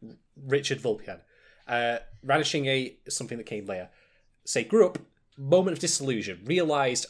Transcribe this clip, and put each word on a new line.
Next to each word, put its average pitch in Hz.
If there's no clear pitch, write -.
Richard 139
Vulpian. -
Uh, 120
Ranishing 143
A, 135
something 117
that 110
came 104
later. 92
Say, 117
grew 208
up, 180
moment 175
of 139
disillusion. 113
Realized, 143